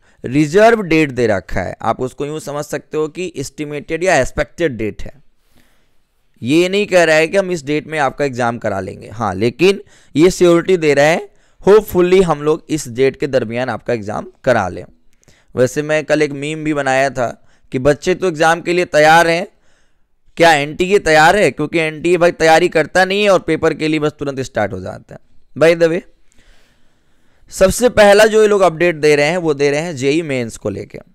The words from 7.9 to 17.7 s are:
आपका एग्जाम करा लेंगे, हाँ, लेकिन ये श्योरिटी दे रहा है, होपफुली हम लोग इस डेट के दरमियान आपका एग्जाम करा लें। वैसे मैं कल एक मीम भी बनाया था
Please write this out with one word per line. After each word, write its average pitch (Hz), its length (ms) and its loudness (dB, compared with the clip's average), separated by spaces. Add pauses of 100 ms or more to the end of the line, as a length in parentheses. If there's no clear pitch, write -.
आपका 139 260 -2
एग्जाम 120 340 -4
करा 101 220 -6
लेंगे, 101 280 -14
हाँ, 104 260 -6
लेकिन 120 480 0 (340)
ये 170 140 4
श्योरिटी 175 460 2
दे 156 180 0
रहा 139 120 4
है, 185 280 -2 (320)
होपफुली 190 560 4
हम 151 200 -2
लोग 156 280 -2
इस 147 180 -6
डेट 127 320 -2
के 151 60 -2
दरमियान 123 440 -4
आपका 113 240 -6
एग्जाम 107 320 -8 (180)
करा 110 240 0
लें। 90 160 -12 (720)
वैसे 127 260 0
मैं 151 220 -2
कल 151 180 0
एक 147 80 0
मीम 151 340 -10
भी 156 100 -2
बनाया 135 360 0
था 123 360 -8 (260)